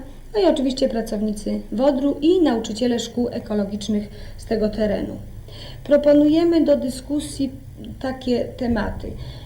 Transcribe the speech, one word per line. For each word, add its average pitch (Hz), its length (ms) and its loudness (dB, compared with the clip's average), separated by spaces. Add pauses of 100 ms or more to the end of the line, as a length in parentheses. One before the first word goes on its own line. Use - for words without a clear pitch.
(340)
no 427 80 2
i - 20 6
oczywiście 262 440 2
pracownicy 214 720 -2 (120)
wodru 269 480 2
i 349 220 6
nauczyciele 240 560 2
szkół 240 300 -4
ekologicznych 208 800 -4 (300)
z - 60 -12
tego 214 240 0
terenu. 208 480 -2 (680)
Proponujemy 294 800 6
do 302 120 6
dyskusji 262 760 -4 (480)
takie 254 440 -2
tematy. 214 680 -4 (340)